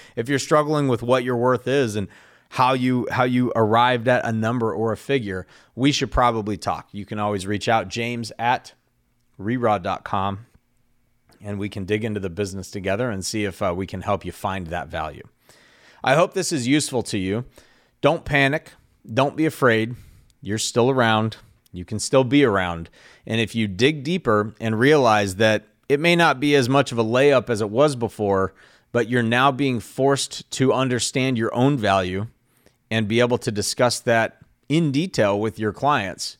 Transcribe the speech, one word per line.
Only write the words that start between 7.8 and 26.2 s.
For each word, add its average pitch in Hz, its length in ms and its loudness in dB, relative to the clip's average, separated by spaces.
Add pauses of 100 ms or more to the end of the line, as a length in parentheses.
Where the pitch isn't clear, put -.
James 117 500 -6
at 120 340 -2 (640)
rerod 107 440 -2
dot 92 220 -6
com, 98 420 -4 (960)
and 104 160 -8
we 101 100 -6
can 98 160 -8
dig 107 200 -2
into 104 160 -4
the 92 100 -6
business 95 400 -8
together 101 400 -2
and 95 140 -6
see 107 200 -4
if, 95 160 -6
uh, 92 160 0
we 95 100 -4
can 92 140 -10
help 101 240 -4
you 87 80 -10
find 95 360 -8
that 80 200 -8
value. 78 340 -8 (800)
I 131 120 2
hope 175 180 2
this 180 200 -4
is 123 140 -2
useful 139 380 0
to 110 140 -6
you. 98 260 -2 (560)
Don't 151 240 2
panic. 139 480 0 (400)
Don't 127 240 0
be 156 100 2
afraid. 120 500 0 (440)
You're 104 180 -6
still 120 320 0
around. 110 460 2 (360)
You 90 120 -12
can 107 140 -8
still 131 260 2
be 139 200 4
around. 90 440 0 (380)
And 113 140 -2
if 110 140 -2
you 110 140 -2
dig 127 360 0
deeper 113 560 0
and 110 180 -2
realize 113 580 4
that 107 300 2 (220)
it 143 120 2
may 170 160 2
not 151 240 2